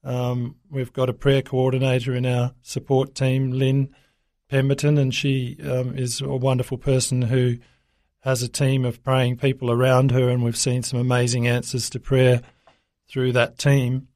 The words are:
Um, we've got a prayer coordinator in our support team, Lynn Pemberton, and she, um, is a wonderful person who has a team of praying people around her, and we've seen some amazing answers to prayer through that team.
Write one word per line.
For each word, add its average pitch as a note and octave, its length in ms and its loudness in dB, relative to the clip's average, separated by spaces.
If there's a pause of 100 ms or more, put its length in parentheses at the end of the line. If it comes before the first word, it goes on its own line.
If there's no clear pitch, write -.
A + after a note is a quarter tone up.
Um, B2 520 -4 (140)
we've C3 240 -8
got B2+ 160 0
a A#2+ 40 -4
prayer C3+ 280 2
coordinator B2+ 720 0
in B2 100 -2
our B2+ 360 0
support - 540 -2
team, C3 360 0
Lynn C3+ 380 0 (600)
Pemberton, C#3 500 2
and C3 140 2
she, C3 500 -2
um, B2+ 340 -4
is B2 240 -4
a C3+ 60 -6
wonderful C3 500 -2
person C3 460 0
who B2 340 0 (640)
has B2+ 240 -2
a A#2+ 40 -6
team C3+ 380 0
of A#2+ 180 -6
praying B2+ 340 0
people C3 340 -2
around B2+ 400 4
her, B2 180 2
and B2 140 0
we've A#2 120 -2
seen B2+ 280 -2
some B2 160 -4
amazing B2 480 0
answers A#2+ 420 -2
to B2 100 -10
prayer B2+ 420 4 (680)
through B2+ 220 -2
that A#2+ 260 0
team. C3 580 0